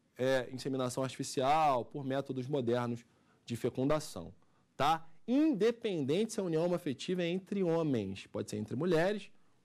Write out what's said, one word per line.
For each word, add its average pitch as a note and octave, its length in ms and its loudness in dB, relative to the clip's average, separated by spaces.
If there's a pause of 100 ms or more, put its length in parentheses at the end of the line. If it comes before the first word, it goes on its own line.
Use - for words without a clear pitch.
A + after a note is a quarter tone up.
(180)
é, B2+ 360 2
inseminação C3 500 -2
artificial, C3+ 800 2
por C#3 220 -8
métodos C3 420 -2
modernos A#2+ 580 0 (400)
de A#2 120 -4
fecundação. B2+ 760 -2 (440)
Tá? D#3+ 280 2 (220)
Independente A3 1040 2
se - 80 -4
a G3 40 0
união E3 200 2
homoafetiva F3 600 -2
é E3+ 40 0
entre F#3+ 340 -2
homens, C#3+ 680 0
pode G#2+ 220 -6
ser G#2+ 60 -6
entre G#2+ 220 -6
mulheres F3+ 520 0 (360)